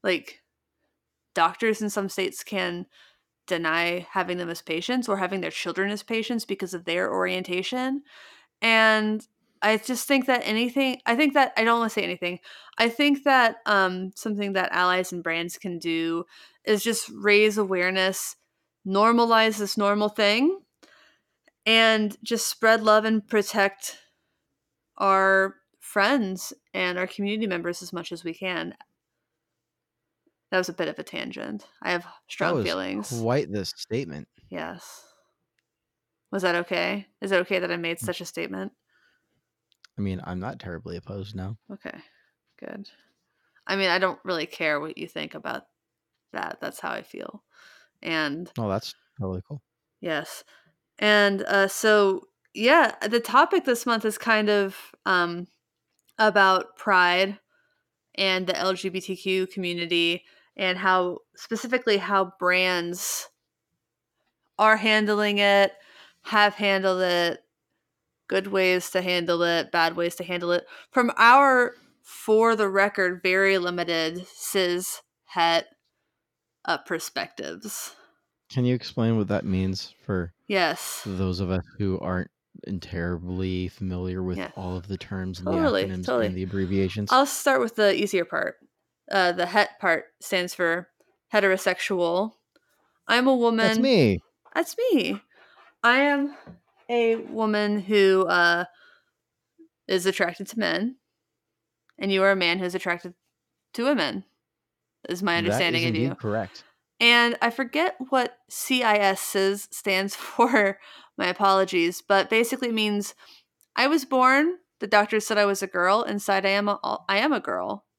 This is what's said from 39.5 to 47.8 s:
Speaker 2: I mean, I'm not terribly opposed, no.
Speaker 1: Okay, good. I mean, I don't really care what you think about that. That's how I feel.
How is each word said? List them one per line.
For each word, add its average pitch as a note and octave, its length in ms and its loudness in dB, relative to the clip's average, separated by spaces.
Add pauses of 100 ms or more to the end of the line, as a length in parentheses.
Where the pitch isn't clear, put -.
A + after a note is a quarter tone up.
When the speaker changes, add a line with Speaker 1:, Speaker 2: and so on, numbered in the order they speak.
Speaker 2:
I - 60 -10
mean, F#2+ 220 -6
I'm F2+ 160 -10
not G#2 200 -10
terribly E2+ 380 -12
opposed, G2+ 380 -12
no. F#2+ 220 -8 (140)
Speaker 1:
Okay, - 280 -16 (600)
good. G3 300 -16 (800)
I F#3+ 80 -2
mean, G3 140 2
I F3+ 100 4
don't F#3 240 0
really E3+ 240 -4
care D3+ 320 -2
what D#3 180 -10
you D#3 100 -12
think D#3 280 -12
about C3 320 -10 (640)
that. - 280 -8
That's - 200 -10
how - 100 -8
I - 140 -10
feel. - 400 -16 (580)